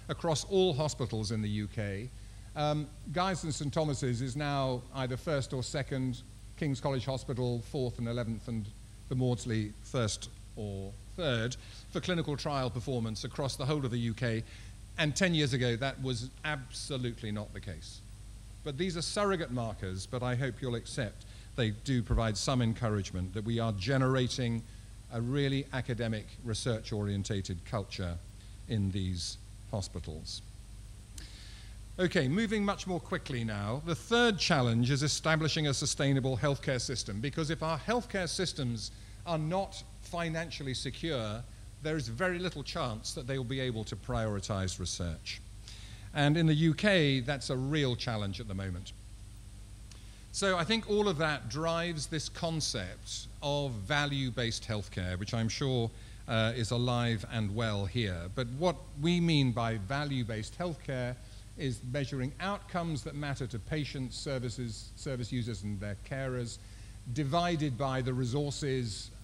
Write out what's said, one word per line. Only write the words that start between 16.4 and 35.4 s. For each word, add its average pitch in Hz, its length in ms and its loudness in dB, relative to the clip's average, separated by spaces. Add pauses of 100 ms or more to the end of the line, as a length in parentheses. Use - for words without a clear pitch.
absolutely 127 840 -4
not 104 240 -4
the 101 60 -8
case. 82 400 -10 (640)
But 147 120 -4
these 175 200 0
are 170 60 -2
surrogate 185 500 2
markers, 101 540 -2
but 123 180 -4
I 123 100 2
hope 127 260 0
you'll 123 140 -2
accept - 520 -4 (280)
they 113 160 4
do 120 320 2
provide 113 340 4
some 131 240 4
encouragement 104 760 2
that 107 100 -2
we 117 160 2
are 113 120 2
generating 123 920 4 (480)
a 117 80 -2
really 135 520 2
academic, 113 540 -2 (180)
research-orientated 104 1200 0
culture 95 520 -4 (520)
in 101 220 2
these 92 480 -2 (320)
hospitals. 80 720 -6 (1600)
Okay, 170 280 4
moving 208 360 2
much 202 220 0
more 180 140 0
quickly 139 420 -2
now. 110 440 0
The 170 80 0
third 233 440 4
challenge 123 520 6
is 139 120 4
establishing 156 640 2